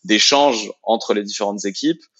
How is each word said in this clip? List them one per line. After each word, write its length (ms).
d'échange 680
entre 300
les 100
différentes 400
équipes. 380